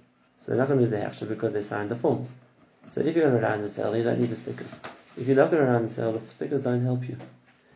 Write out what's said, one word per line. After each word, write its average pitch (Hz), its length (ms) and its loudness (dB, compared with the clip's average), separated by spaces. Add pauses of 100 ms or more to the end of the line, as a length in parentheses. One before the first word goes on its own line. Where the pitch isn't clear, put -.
(400)
So - 120 -10
they're 113 60 2
not 131 100 2
gonna 139 140 2
lose 113 80 4
their 104 160 -2
action 104 220 -8
because 107 260 -2
they 104 100 -2
signed 104 260 -4
the 120 60 -4
forms. - 360 -2 (560)
So - 140 -4
if 147 140 0
you're 160 100 4
gonna 127 120 4
rely 110 160 0
on 104 80 -2
the 104 80 -4
sale, 107 260 -2
you 117 80 2
don't 123 160 0
need 120 100 2
the 113 60 -6
stickers. - 440 -10 (380)
If 120 100 -6
you're 135 80 4
not 160 160 6
gonna 156 120 4
rely 123 120 4
on 113 80 2
the 110 60 -2
sale, 113 240 -2
the - 200 -8
stickers 147 280 -2
don't 123 220 0
help 127 240 -2
you. 123 100 -8 (580)